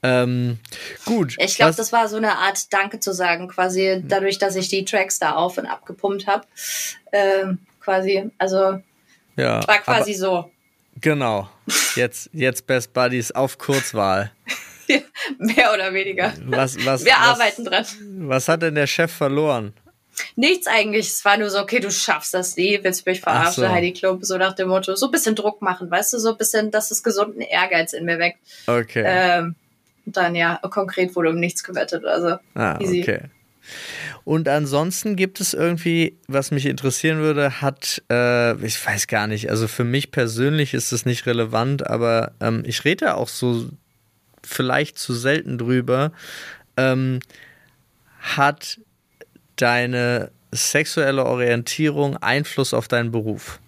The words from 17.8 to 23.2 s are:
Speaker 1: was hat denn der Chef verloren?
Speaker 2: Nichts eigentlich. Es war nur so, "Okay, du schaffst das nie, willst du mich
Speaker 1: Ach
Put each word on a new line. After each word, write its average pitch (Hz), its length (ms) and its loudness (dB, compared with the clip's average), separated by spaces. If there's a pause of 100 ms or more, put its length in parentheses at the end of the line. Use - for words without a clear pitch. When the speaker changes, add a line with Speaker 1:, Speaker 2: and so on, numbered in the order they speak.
Speaker 1:
was 131 280 0
hat 165 140 2
denn 160 140 0
der 147 120 2
Chef 165 240 0
verloren? 139 640 0 (640)
Speaker 2:
Nichts 339 280 2
eigentlich. 214 440 2
Es - 160 -4
war 202 100 6
nur 214 140 0
so, 196 100 0
"Okay, 202 220 0
du 196 100 -4
schaffst - 420 -2
das 180 220 -2
nie, 196 280 2
willst 185 220 -2
du - 40 -2
mich 185 100 -2
Speaker 1:
Ach - 40 -16